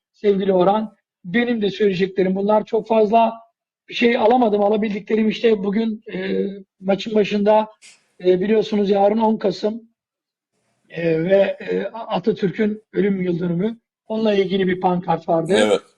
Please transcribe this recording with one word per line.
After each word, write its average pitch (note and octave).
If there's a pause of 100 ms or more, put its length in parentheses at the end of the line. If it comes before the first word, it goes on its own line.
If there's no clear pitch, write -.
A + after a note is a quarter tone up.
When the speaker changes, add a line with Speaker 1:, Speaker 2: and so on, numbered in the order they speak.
(140)
Speaker 1:
Sevgili G3
Orhan, G3 (300)
benim A#3
de G3+
söyleyeceklerim F#3+
bunlar. G#3
Çok A3
fazla A3+ (560)
bir -
şey A#3+
alamadım. A3
Alabildiklerim G#3+
işte G#3
bugün, G#3+ (120)
e, F#3+ (340)
maçın G3
başında, G#3+ (560)
e, F#3
biliyorsunuz G#3
yarın G3+
on A3
Kasım, G#3+ (1080)
e, E3
ve, F#3+
e, F#3 (100)
Atatürk'ün G#3+ (100)
ölüm F#3+
yıldönümü. F3+ (280)
Onunla A3
ilgili F#3+
bir F#3
pankart F3+
vardı. E3
Speaker 2:
Evet. G#3 (160)